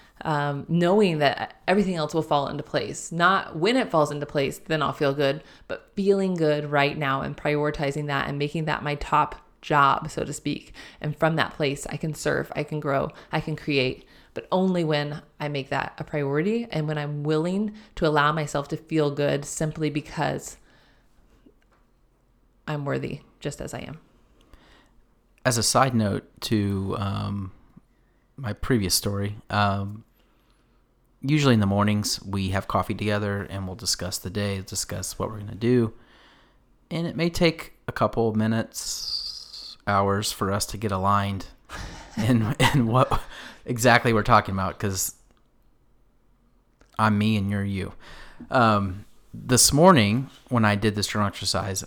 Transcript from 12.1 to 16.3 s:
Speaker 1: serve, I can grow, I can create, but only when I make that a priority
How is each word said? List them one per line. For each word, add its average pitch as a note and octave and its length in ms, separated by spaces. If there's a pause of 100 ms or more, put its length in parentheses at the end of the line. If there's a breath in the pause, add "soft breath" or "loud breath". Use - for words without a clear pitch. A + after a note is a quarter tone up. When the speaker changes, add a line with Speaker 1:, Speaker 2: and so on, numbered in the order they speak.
Speaker 1:
serve, D3 400
I D3 80
can D3+ 160
grow, D3 320 (220 loud breath)
I D#3 80
can D#3 160
create, C3+ 500 (280 soft breath)
but - 180
only F#3 320
when D3+ 380 (180)
I D3+ 80
make C#3+ 220
that - 280
a C#3+ 60
priority D#3+ 680